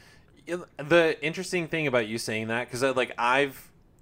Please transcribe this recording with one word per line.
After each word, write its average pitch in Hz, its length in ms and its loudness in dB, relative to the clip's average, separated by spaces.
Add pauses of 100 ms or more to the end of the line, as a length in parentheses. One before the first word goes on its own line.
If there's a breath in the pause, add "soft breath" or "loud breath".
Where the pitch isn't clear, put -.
(480 soft breath)
Yeah, 170 100 -6 (200)
the 156 460 4
interesting 170 440 -4
thing 160 180 -2
about 120 220 2
you 110 100 -4
saying 110 300 -4
that, 117 240 -4
'cause 120 100 -4
I, 135 80 2
like, 123 300 0
I've, 135 520 0 (300)